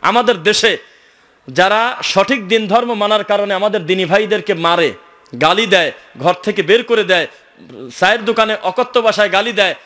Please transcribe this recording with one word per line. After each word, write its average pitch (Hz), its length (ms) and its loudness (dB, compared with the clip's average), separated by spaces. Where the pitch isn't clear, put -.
আমাদের 214 420 2
দেশে 208 360 0
যারা 202 540 2
সঠিক 196 460 0
দিন 220 180 0
ধর্ম 240 280 0
মানার 208 300 0
কারণে 202 300 0
আমাদের 196 320 -2
দিনী 185 180 0
ভাইদেরকে 208 500 0
মারে, 170 380 0
গালি 185 260 2
দেয়, 175 260 2
ঘর 156 140 0
থেকে 202 300 -4
বের 208 220 2
করে 226 200 0
দেয়, 175 220 0
চায়ের 214 260 2
দোকানে 220 380 0
অকথ্য 240 400 -2
ভাষায় 208 300 0
গালি 202 200 0
দেয়, 185 220 0